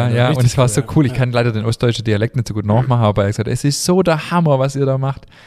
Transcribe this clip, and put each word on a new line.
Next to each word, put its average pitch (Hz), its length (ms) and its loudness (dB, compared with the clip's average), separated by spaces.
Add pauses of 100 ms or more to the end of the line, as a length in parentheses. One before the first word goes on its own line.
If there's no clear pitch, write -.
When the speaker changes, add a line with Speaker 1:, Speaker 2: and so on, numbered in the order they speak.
(120)
Speaker 1:
ja, 117 60 0
ja. 123 120 2
Und 127 80 0
Speaker 2:
Richtig 120 160 2
Speaker 1:
es - 40 -6
war 123 120 4
so 143 120 0
Speaker 2:
cool, - 60 -6
ja. - 80 -8
Speaker 1:
cool. 156 120 4
Ich 131 40 -4
Speaker 2:
Ja. 127 60 -6
Speaker 1:
kann 127 160 0
leider 120 180 2
den 107 140 -4
ostdeutschen 117 400 -2
Dialekt 110 320 0
nicht 120 100 -2
so 98 60 -6
gut 104 120 -4
nachmachen, 120 380 2
aber 104 200 2
er 98 40 0
hat 104 60 0
gesagt, - 160 -4
"Es - 160 -2
ist 143 180 -2
so 180 180 2
der 160 300 -2
Hammer, 160 280 2
was 135 180 -2
ihr 139 80 0
da 135 120 0
macht." 135 280 -6 (220)